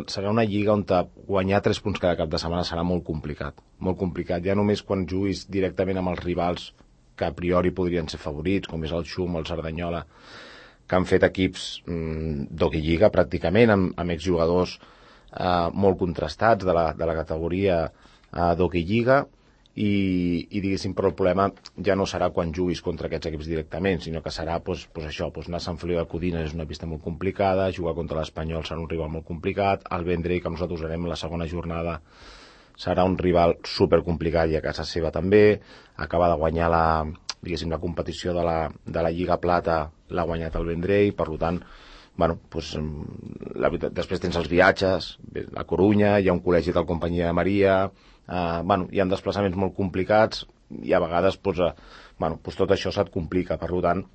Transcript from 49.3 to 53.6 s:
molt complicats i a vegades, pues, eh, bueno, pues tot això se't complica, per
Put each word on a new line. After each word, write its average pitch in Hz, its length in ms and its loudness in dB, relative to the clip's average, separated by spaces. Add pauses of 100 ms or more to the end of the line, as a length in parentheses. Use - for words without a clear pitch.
molt 95 180 -2
complicats 98 680 2 (380)
i 65 100 2
a 90 100 4
vegades, 87 340 2
pues, 92 220 -2
eh, 85 140 2 (440)
bueno, 82 240 -2
pues 87 140 -12
tot 95 160 2
això 92 220 0
se't 101 180 0
complica, 87 460 -2
per 85 160 -6